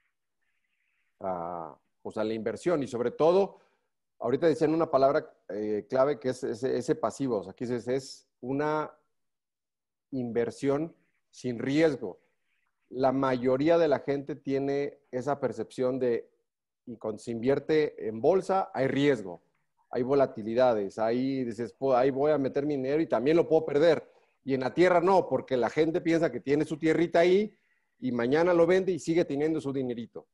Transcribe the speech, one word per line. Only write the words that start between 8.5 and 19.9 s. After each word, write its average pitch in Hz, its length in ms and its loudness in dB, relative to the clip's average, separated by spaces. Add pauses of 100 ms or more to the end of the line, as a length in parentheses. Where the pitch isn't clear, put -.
inversión 127 840 -2 (340)
sin 120 300 -8
riesgo. 135 640 0 (720)
La 131 160 2
mayoría 131 680 2
de 165 100 4
la 131 120 2
gente 139 360 -6
tiene 139 640 -4 (120)
esa 135 280 -4
percepción 127 600 -4
de, 120 300 -2 (560)
y 117 120 -14
cuando 107 220 -8
se 120 120 -10
invierte 139 760 -2
en 110 140 -8
bolsa, 185 520 0
hay 131 140 -2
riesgo, 123 540 0 (480)
hay 123 140 -4